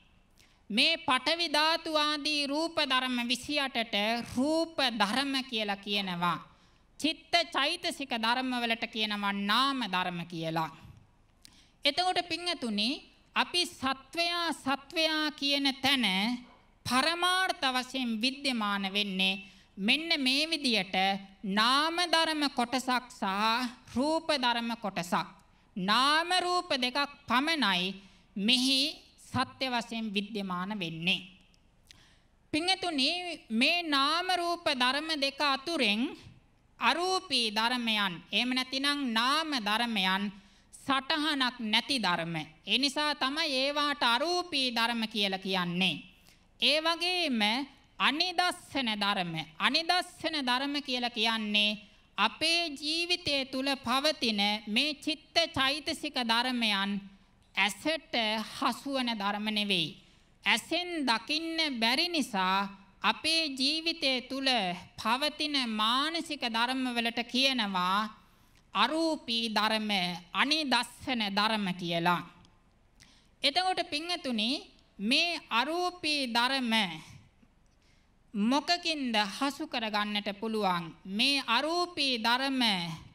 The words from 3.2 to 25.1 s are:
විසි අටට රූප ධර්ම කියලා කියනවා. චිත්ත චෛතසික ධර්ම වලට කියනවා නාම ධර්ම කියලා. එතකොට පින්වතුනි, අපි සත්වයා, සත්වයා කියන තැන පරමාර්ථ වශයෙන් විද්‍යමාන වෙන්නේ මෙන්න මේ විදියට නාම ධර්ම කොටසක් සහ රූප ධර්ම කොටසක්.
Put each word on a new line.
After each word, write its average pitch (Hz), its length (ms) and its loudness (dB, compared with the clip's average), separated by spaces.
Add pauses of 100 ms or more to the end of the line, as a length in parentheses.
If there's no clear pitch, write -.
විසි 247 340 -4
අටට 247 380 -2 (340)
රූප 320 480 0 (140)
ධර්ම 240 500 0
කියලා 208 420 -4
කියනවා. 180 560 -2 (600)
චිත්ත 311 340 -4 (120)
චෛතසික 311 680 -2
ධර්ම 247 420 0
වලට 233 340 -2
කියනවා 208 500 -2
නාම 247 460 2
ධර්ම 180 400 -2
කියලා. 160 460 -4 (1160)
එතකොට 359 380 2
පින්වතුනි, 320 640 -2 (460)
අපි 262 280 2
සත්වයා, 339 880 -2
සත්වයා 311 800 0
කියන 277 340 0 (100)
තැන 262 300 2 (800)
පරමාර්ථ 349 800 2
වශයෙන් 254 520 -2
විද්‍යමාන 233 720 0
වෙන්නේ 196 600 0 (220)
මෙන්න 269 420 0
මේ 277 320 2
විදියට 233 480 0 (440)
නාම 254 640 2
ධර්ම 320 460 2
කොටසක් 247 580 0
සහ - 160 -10 (640)
රූප 320 400 0
ධර්ම 240 460 2
කොටසක්. 180 520 -2 (480)